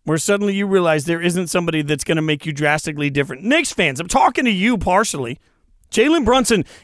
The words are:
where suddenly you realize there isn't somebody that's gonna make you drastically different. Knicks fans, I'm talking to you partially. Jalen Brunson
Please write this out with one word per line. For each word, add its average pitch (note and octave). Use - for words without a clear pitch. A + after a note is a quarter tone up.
where D#3
suddenly G3+
you G3+
realize E3+
there E3
isn't F3
somebody E3
that's D3
gonna D#3+
make D#3
you D#3+
drastically D3
different. C#3+
Knicks C#4
fans, C#3+
I'm E3+
talking C#4
to A#3
you G#3
partially. E3+
Jalen D4
Brunson A#3